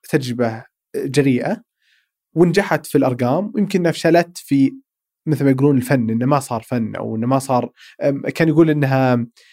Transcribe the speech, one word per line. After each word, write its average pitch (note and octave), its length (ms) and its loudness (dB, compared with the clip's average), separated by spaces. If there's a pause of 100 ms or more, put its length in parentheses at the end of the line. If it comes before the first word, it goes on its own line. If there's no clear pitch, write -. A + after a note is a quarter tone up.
تجربة A#2+ 560 -4 (320)
جريئة C#3 680 0 (720)
ونجحت F3 520 0
في - 120 0
الأرقام، C3 560 0
ويمكن G3 260 0
إنها E3 120 0
فشلت E3+ 460 0
في C3+ 340 2 (540)
مثل C#3+ 180 0
ما C#3 60 4
يقولون C#3 260 2
الفن، B2 340 0
إنه A#2 160 -2
ما C#3+ 140 2
صار A#2+ 220 -6
فن، A2 340 -4
أو A2+ 200 -6
إنه A2+ 100 -4
ما C3+ 120 2
صار، B2 320 -2 (320)
آم، C#3 200 -2
كان D#3+ 260 -2
يقول D#3+ 220 4
إنها، C3 560 2 (260)